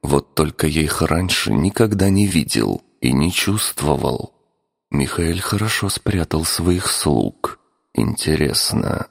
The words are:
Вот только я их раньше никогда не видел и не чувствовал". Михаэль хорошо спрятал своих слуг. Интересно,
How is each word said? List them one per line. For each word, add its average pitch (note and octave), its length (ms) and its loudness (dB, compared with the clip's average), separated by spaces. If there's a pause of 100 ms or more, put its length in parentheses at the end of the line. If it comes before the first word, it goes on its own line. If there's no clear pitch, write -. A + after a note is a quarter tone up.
Вот C#2+ 320 0
только D#2 340 0
я D#2 140 0
их D2+ 200 -2
раньше F2 500 0
никогда G2 580 2
не G2+ 160 4
видел A1 560 0 (180)
и B1 120 2
не D#2 200 2
чувствовал". C#2+ 1000 -2 (600)
Михаэль E2 480 0
хорошо G#2 480 -2
спрятал E2 560 -2
своих F2+ 440 0
слуг. - 680 -2 (340)
Интересно, - 1200 0